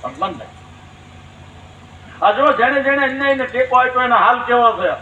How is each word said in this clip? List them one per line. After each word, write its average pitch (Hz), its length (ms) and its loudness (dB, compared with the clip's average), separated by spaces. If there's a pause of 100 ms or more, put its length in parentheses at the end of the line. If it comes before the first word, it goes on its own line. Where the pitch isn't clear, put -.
અપમાન 185 260 -8
નહીં. - 260 -16 (1700)
આ - 80 6
જો, 269 200 2
જેણે 269 300 0
જેણે 277 240 0
અન્યાયને 269 400 -2
ટેકો 254 300 -2
આપ્યો 247 260 2
એના 240 140 0
હાલ 240 280 2
કેવા 240 280 2
થયા. 180 300 -4